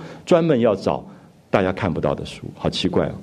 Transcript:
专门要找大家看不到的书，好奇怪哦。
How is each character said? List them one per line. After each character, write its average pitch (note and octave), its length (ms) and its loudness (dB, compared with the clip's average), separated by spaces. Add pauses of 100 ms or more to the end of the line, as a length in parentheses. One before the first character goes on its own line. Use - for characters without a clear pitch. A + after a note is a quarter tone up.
(260)
专 E3+ 180 6
门 D3 160 2
要 A2+ 160 4
找 D#2 260 -2 (460)
大 G#2 140 2
家 F#2 100 0
看 F#2+ 200 -2
不 D#2+ 60 -4
到 C#2+ 160 0
的 - 100 -6
书， - 200 -14 (100)
好 - 140 -4
奇 - 180 -2
怪 E2+ 200 2
哦。 - 160 -6